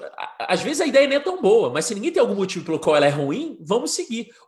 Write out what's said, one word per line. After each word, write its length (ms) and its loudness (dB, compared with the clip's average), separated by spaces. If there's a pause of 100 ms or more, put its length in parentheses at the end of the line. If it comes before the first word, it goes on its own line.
a-, 360 -12
a-, 140 -2
às 80 -2
vezes 200 -4
a 40 2
ideia 220 4
nem 100 0
é 40 0
tão 200 -4
boa, 280 4
mas 160 -2
se 100 -6
ninguém 160 -4
tem 100 0
algum 140 2
motivo 300 -4
pelo 140 -4
qual 180 2
ela 80 6
é 40 6
ruim, 520 -4
vamos 300 -2
seguir. 380 -8 (180)